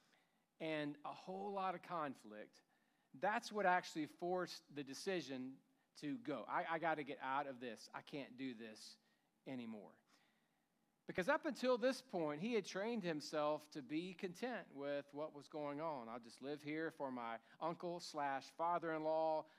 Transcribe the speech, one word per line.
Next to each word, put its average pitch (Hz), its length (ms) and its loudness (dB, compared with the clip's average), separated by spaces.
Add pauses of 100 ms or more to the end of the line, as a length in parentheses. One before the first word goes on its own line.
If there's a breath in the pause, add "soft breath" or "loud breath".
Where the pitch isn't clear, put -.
(600 soft breath)
And 151 460 0
a 143 80 -4
whole 196 400 -6
lot 190 200 2
of 175 100 -4
conflict. 127 760 -4 (640 soft breath)
That's 214 280 2
what 208 160 2
actually 175 420 6 (120)
forced 175 440 0 (120)
the 143 80 -4
decision 135 720 -2 (480 soft breath)
to 143 160 0
go. 120 320 -2
"I, 160 200 2
I 165 100 2
gotta 156 240 4
get 143 200 -4
out 135 240 2
of 127 140 -6
this. 113 340 -6
I 139 60 -6
can't 127 360 -8
do 131 160 -4
this 110 440 -12 (500 soft breath)
anymore." 113 440 -6 (1160 soft breath)
Because - 200 2
up 294 180 4
until 254 320 4
this 247 240 2
point, 151 380 0
he 226 140 0
had 214 100 4
trained 208 400 -2
himself 151 680 2
to 156 100 -6
be 160 320 -2
content 190 600 -4
with 143 380 0
what 151 240 -4
was 139 140 -12
going 147 320 -2
on. 147 260 -2
"I'll 117 120 -6
just 117 220 -14
live 143 200 -4
here 156 300 0
for 139 200 -2
my 117 260 -2 (220 loud breath)
uncle 170 400 0
slash 143 460 0 (120)
father-in-law, 160 840 4 (160 loud breath)